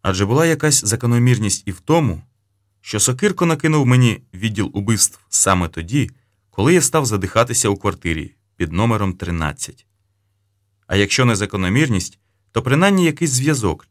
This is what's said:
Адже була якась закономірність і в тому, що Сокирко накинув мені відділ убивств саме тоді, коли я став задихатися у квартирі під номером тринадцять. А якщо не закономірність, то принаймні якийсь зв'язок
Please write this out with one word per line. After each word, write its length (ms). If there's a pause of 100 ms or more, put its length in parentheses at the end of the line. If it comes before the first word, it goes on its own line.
Адже 240
була 200
якась 400
закономірність 800
і 60
в 80
тому, 420 (600)
що 180
Сокирко 460
накинув 420
мені 340 (120)
відділ 400
убивств 460 (100)
саме 380
тоді, 440 (480)
коли 140
я 80
став 240
задихатися 640
у 80
квартирі 580 (200)
під 180
номером 400
тринадцять. 720 (1000)
А 80
якщо 300
не 100
закономірність, 840 (320)
то 100
принаймні 440
якийсь 260
зв'язок 600